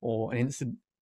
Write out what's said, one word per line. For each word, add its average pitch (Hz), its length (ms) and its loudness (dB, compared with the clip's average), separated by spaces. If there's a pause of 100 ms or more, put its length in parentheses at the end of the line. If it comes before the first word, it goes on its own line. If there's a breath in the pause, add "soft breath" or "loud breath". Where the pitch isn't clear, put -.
or 110 320 0
an 120 140 4
inci-, 123 280 -4 (260)